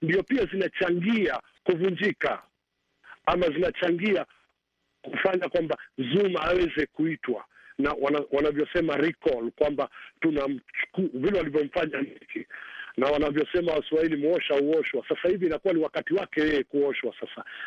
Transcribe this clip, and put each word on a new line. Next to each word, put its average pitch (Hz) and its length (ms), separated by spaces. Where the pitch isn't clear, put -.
ndio 175 200
pia 247 240
zinachangia 180 960
kuvunjika 170 800
ama 180 240
zinachangia 175 760
kufanya 185 460
kwamba 165 300
Zuma 165 440
aweze 165 440
kuitwa 147 580
na 143 140
wana-, 143 400
wanavyosema 147 640
recall, 139 540
kwamba 143 380
tunamchuku-, 143 920
vile 175 240
walivyomfanya 151 600
Mbeki, - 480
na 127 100
wanavyosema 151 640
Waswahili, 156 440
"Muosha 151 380
uoshwa." 143 540
Sasa 165 200
hivi 185 180
inakuwa 165 280
ni 156 80
wakati 156 320
wake 185 260
yeye 151 240
kuoshwa 139 560
sasa. - 240